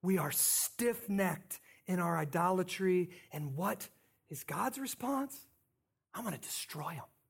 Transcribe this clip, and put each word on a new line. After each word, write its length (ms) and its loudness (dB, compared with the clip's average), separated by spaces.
We 160 4
are 140 0
stiff-necked 1300 0
in 140 2
our 180 2
idolatry. 920 2
And 240 -4
what 320 -2
is 140 -10
God's 360 -4
response? 680 -4
"I'm 100 -8
gonna 160 -4
destroy 540 -6
'em. 120 -10